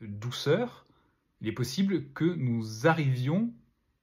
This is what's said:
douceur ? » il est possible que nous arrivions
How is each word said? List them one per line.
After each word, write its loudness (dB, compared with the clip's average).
douceur ? » -2
il -4
est -2
possible 0
que 0
nous 0
arrivions 2